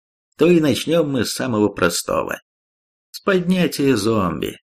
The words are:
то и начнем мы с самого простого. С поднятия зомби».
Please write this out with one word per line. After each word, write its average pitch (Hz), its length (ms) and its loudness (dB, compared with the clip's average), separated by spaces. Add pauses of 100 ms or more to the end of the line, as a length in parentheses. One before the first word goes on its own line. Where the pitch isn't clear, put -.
(380)
то 160 120 4
и 175 100 6
начнем 156 500 0
мы 131 140 -2
с - 100 -8
самого 107 360 0
простого. - 720 -2 (720)
С - 100 -16
поднятия 175 720 0
зомби». 95 640 -2 (120)